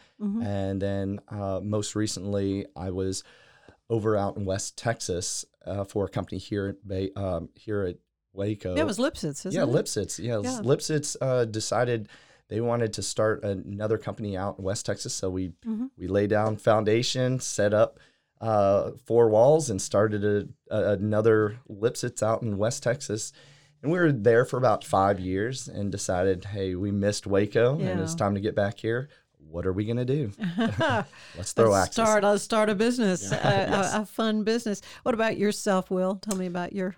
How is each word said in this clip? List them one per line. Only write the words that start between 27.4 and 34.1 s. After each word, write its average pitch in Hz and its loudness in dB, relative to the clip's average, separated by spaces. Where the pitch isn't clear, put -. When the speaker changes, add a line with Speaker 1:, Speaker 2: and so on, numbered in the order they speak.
Speaker 2:
and 95 -2
it's 87 -4
Speaker 1:
Yeah. - -6
Speaker 2:
time 101 2
to 98 -2
get 104 -2
back 101 0
here. 120 -2
What 80 -6
are 95 0
we 101 0
gonna 120 -2
do? 131 -2
Speaker 1:
<laughs> 196 -4
Speaker 2:
<laughs> - -8
Let's - -8
throw - 6
Speaker 1:
Let's 95 6
Speaker 2:
axes." - -10
Speaker 1:
start, 214 4
let's 208 4
start 214 2
a 214 2
business, 208 0
Speaker 3:
Yeah. - -2
Speaker 1:
a, 196 2
Speaker 2:
Yes. 196 0
Speaker 1:
a, 214 0
a 196 -6
fun 220 0